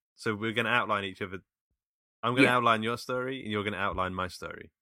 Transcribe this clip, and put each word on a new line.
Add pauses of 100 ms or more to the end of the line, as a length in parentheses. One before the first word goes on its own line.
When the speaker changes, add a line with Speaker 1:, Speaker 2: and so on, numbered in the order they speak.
(160)
Speaker 1:
so
we're
gonna
outline
each
other. (840)
I'm
gonna
Speaker 2:
Yeah.
Speaker 1:
outline
your
story,
and
you're
gonna
outline
my
story. (100)